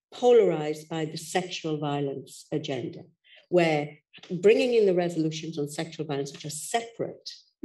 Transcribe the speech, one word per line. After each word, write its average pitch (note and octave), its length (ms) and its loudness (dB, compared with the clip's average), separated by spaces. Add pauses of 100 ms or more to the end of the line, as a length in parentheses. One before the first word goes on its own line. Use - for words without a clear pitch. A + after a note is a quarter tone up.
(140)
polarized E3+ 720 4
by D#3+ 180 -4
the D#3 120 -8
sexual E3+ 640 -4
violence C#3+ 720 -6
agenda, C#3 500 -6 (480)
where D#3+ 480 2 (440)
bringing A#3+ 340 6
in G#3+ 100 6
the F#3 80 6
resolutions E3 640 -2
on D3 100 -2
sexual D#3 380 -8
violence, C#3 260 -4
which - 140 -14
are D3 60 -10
separate, - 800 -8 (360)